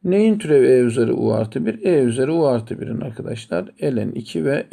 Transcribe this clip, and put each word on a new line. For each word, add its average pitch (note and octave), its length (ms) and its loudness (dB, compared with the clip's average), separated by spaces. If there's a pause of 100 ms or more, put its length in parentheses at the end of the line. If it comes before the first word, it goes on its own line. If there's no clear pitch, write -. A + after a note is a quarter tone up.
Neyin G#3 340 2
türevi C#3+ 300 4
E B2+ 120 6
üzeri A#2+ 340 2
u A2+ 180 0
artı A2 340 -2
bir? - 200 -4
E E3 180 4
üzeri B2+ 280 0
u E3 140 0
artı A#2 360 -2
birin A2 200 -6
arkadaşlar. - 720 -8 (120)
Ln A#2+ 280 -2
iki D#3 340 -6
ve C#3+ 280 -2